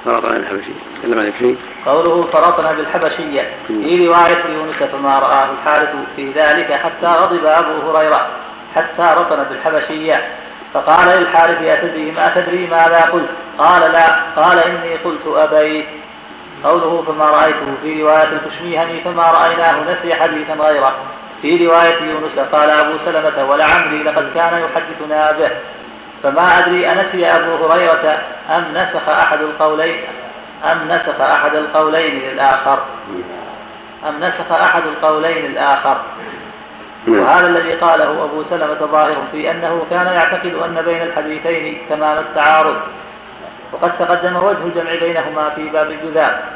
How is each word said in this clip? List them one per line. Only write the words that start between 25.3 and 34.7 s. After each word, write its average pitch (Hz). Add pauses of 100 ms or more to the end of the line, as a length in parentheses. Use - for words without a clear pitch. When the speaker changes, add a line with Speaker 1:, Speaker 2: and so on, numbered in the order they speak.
Speaker 2:
به". 165 (720)
فما 175
أدري 175
أنسي 185
أبو 165
هريرة 160 (320)
أم 170 (100)
نسخ 170
أحد 151
القولين، 156 (640)
أم 165 (100)
نسخ 160
أحد 147
القولين 156 (160)
الآخر، 135 (1300)
أم 151
نسخ 170
أحد 175